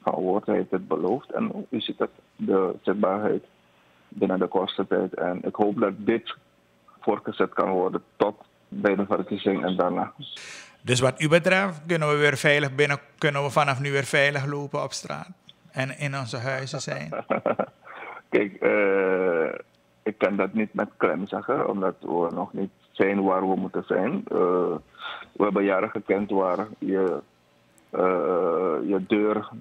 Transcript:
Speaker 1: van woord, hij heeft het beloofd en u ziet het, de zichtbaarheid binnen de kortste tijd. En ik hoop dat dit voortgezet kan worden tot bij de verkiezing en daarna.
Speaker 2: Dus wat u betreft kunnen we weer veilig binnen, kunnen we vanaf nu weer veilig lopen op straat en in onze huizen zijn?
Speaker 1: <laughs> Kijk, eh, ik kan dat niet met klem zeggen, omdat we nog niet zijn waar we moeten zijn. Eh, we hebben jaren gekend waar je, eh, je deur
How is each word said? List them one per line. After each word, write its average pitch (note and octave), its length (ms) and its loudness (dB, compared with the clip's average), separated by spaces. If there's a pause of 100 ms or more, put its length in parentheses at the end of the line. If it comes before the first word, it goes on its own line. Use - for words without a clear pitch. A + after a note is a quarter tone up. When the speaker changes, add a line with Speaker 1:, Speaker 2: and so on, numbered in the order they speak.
Speaker 1:
van - 120 0
woord, F#2 320 0
hij G#2 80 2
heeft F#2 160 0
het F#2+ 180 -2
beloofd F2+ 420 -2
en A2+ 380 -4
u A#2 120 -4
ziet - 180 -6
het, G#2 120 -2 (260)
de G2 460 0
zichtbaarheid G2 640 0 (640)
binnen F#2+ 300 0
de F#2+ 80 2
kortste F#2+ 400 -2
tijd. F#2+ 280 0
En F2+ 280 -2
ik - 120 -6
hoop G#2 260 0
dat G2+ 160 2
dit A2+ 400 -2 (640)
voortgezet - 540 -2
kan F#2 160 0
worden F#2 320 0 (140)
tot - 180 2 (340)
bij G2+ 280 0
de G2 100 0
verkiezing G2 580 0
en F#2 120 0
daarna. F2+ 360 0 (680)
Speaker 2:
Dus A#2+ 180 2
wat C3 200 2
u D#3 80 2
betreft F3 580 2
kunnen E3 220 0
we D3 80 2
weer D3 200 4
veilig D3 380 2
binnen, C#3+ 240 2 (200)
kunnen C#3+ 240 2
we C#3+ 80 -2
vanaf C#3 300 2
nu C#3+ 100 -2
weer C#3 140 2
veilig C#3+ 420 2
lopen C#3+ 360 -4
op C#3 100 -6
straat D3+ 380 -10 (420)
en C3+ 260 -4
in C#3 180 -4
onze C3 200 -6
huizen C3 440 -6
zijn? D3 300 -8
Speaker 1:
<laughs> - 140 -8 (1040)
Kijk, G#2 260 0
eh, F#2+ 1040 2 (440)
ik G#2 160 -4
kan G2 180 2
dat G2 160 0
niet G#2+ 220 -2
met G#2 220 -2
klem F#2 300 0
zeggen, A#2+ 420 -2
omdat F#2 320 0
we E2+ 340 0
nog - 180 -6
niet G2 180 -4 (200)
zijn G2 320 2
waar F#2+ 260 2
we F#2+ 80 2
moeten F#2 300 -4
zijn. G2 420 0
Eh, - 80 -2 (960)
we - 120 0
hebben G2+ 200 2
jaren G2 260 2
gekend G2+ 400 -2
waar F#2+ 360 0 (120)
je, F#2+ 420 0 (680)
eh, F2 1000 2
je F#2+ 180 0
deur G#2+ 420 2 (120)